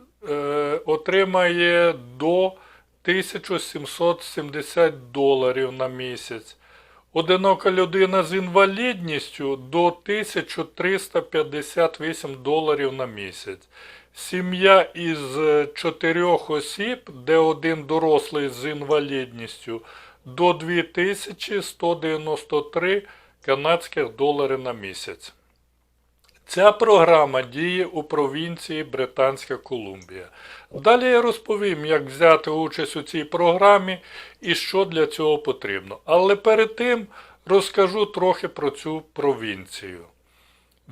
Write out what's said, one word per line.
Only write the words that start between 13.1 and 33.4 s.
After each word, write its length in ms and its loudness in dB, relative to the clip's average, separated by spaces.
Сім'я 680 4
із 380 -2
чотирьох 760 0
осіб, 640 -6
де 220 0
один 480 2
дорослий 640 2
з 220 -8
інвалідністю, 1120 -4
до 280 2
дві 300 -2
тисячі 800 -6
сто 320 -4
дев'яносто 640 -4
три 420 -2
канадських 640 0
доларів 500 -2
на 140 -8
місяць. 600 -14
Ця 260 6
програма 720 6
діє 440 -4
у 160 -8
провінції 800 -4
Британська 720 -2
Колумбія. 720 -12
Далі 340 4
я 180 4
розповім, 640 -2
як 160 2
взяти 480 4
участь 460 -4
у 60 -6
цій 220 -6
програмі 720 4